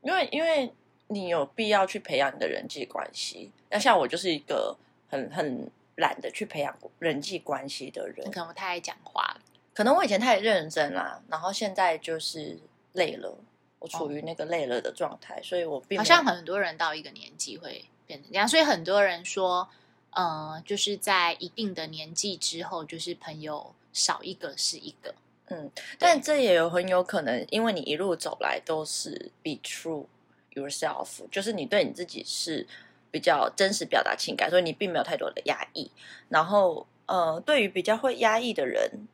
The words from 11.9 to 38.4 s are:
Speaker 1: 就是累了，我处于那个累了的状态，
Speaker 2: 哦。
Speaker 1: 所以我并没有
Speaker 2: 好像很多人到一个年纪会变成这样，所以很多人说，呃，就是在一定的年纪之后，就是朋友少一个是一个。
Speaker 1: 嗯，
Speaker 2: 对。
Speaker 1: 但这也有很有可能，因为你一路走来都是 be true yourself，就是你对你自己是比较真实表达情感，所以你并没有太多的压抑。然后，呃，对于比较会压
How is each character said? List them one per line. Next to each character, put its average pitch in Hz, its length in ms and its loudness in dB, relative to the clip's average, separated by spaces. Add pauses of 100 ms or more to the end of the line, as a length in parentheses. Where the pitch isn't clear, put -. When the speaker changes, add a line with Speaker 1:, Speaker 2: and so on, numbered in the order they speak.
Speaker 1:
就 160 220 -6
是 160 400 -8 (340)
累 175 220 0
了， - 200 -10 (440)
我 - 80 -14
处 160 240 -4
于 147 100 -6
那 165 140 -8
个 156 100 -4
累 160 220 0
了 123 120 0
的 - 120 -4
状 - 280 -4
态， - 180 -12
Speaker 2:
哦。 - 40 -10
Speaker 1:
所 - 160 -4
以 170 80 0
我 147 140 -4
并 - 100 -20
没 202 60 -2
有 190 60 0
Speaker 2:
好 - 20 2
像 330 200 8
很 175 220 0
多 190 160 -2
人 165 160 -2
到 160 160 0
一 156 80 -8
个 151 80 -14
年 - 260 -20
纪 135 220 -8
会 - 260 -14 (220)
变 143 160 -14
成 - 100 -20
这 185 60 -2
样， 208 100 4
所 311 120 6
以 - 20 10
很 240 220 4
多 196 200 6
人 180 220 0
说， 185 420 0 (440)
呃， 156 520 -2
就 202 140 -4
是 202 180 0
在 185 440 2
一 175 100 -8
定 202 240 -4
的 160 140 -6
年 160 260 -12
纪 185 240 -4
之 165 260 -4
后， 170 220 -6
就 165 140 -10
是 170 160 -6
朋 156 260 -14
友 151 320 -10 (180)
少 - 300 0
一 185 140 -10
个 143 200 -10
是 - 220 -2
一 - 240 -14
个。 - 140 -14 (320)
Speaker 1:
嗯， 165 280 -10
Speaker 2:
对。 - 80 -14 (160)
Speaker 1:
但 339 200 8
这 302 180 2
也 226 180 6
有 165 120 6
很 180 200 0
有 185 160 4
可 180 180 -2
能， 120 300 -2
因 220 120 2
为 226 80 2
你 180 100 -2
一 147 140 -2
路 175 200 0
走 - 240 -6
来 - 260 -2
都 156 180 -2
是 - 480 -8 (120)
be 156 80 -4 (120)
true 151 440 -8 (480)
yourself， 143 520 -4 (220)
就 - 100 -4
是 202 140 -2
你 160 140 -4
对 196 160 4
你 127 80 -2
自 - 120 -8
己 - 220 -12
是 - 400 -4 (460)
比 160 80 -4
较 151 360 4
真 190 160 4
实 - 140 -4
表 - 160 4
达 - 140 2
情 - 200 -4
感， - 140 2
所 180 80 4
以 180 60 4
你 160 100 -2
并 175 180 -2
没 165 60 0
有 123 60 2
太 156 120 -2
多 - 140 -4
的 - 160 -10
压 - 280 -2
抑。 - 180 -8 (380)
然 160 140 4
后， 185 440 4 (180)
呃， 170 400 0
对 294 160 6
于 202 80 2
比 185 140 -4
较 214 120 4
会 247 220 0
压 220 220 4